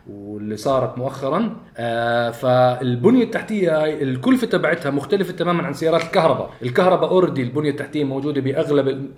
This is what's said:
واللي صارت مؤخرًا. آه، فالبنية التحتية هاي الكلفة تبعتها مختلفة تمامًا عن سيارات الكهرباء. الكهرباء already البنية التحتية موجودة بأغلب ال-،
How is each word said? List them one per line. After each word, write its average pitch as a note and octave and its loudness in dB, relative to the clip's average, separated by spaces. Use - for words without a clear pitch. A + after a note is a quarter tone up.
واللي G#2 -10
صارت B2 -2
مؤخرًا. C#3 -4
آه، A#2 0
فالبنية B2+ 4
التحتية E3+ 0
هاي D3+ -2
الكلفة C#3+ 0
تبعتها D3+ 0
مختلفة F3 -2
تمامًا E3+ 0
عن - -6
سيارات D#3+ 0
الكهرباء. C3+ 0
الكهرباء E3+ 2
already D3 2
البنية C#3 -2
التحتية C#3 -4
موجودة C#3 -2
بأغلب C#3 0
ال-، C3+ -4